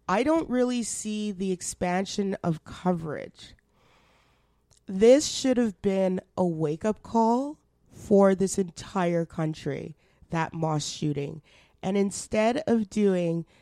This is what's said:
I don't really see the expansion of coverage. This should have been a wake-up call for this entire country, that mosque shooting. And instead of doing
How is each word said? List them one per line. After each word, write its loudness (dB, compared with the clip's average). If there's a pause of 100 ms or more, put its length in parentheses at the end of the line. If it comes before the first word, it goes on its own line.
I 2
don't 2
really 0
see -6
the -4
expansion -4
of -2
coverage. -6 (1300)
This 6
should 0
have -2
been 0 (160)
a 2
wake-up -2
call 0 (340)
for 6
this -2
entire -2
country, -6 (320)
that -4
mosque -4
shooting. -4 (420)
And -2
instead 0
of 0
doing 0 (160)